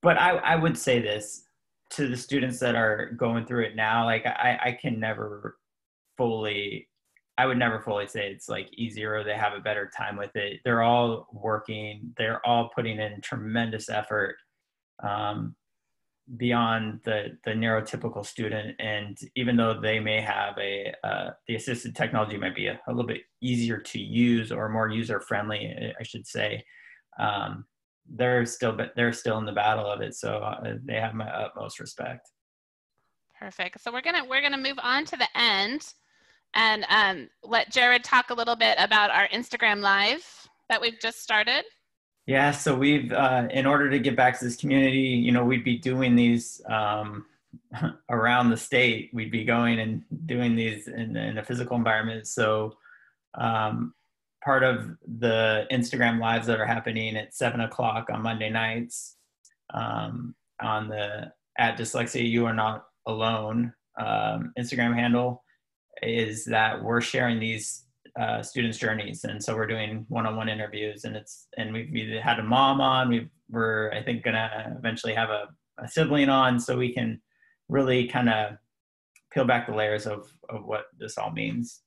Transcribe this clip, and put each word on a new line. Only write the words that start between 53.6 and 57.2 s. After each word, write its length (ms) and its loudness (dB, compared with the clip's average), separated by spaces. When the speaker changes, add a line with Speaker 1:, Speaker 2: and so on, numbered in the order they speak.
Speaker 1:
part 180 4
of 320 0
the 540 4
Instagram 480 2
Lives 280 2
that 120 2
are 60 2
happening 500 -2
at 180 -8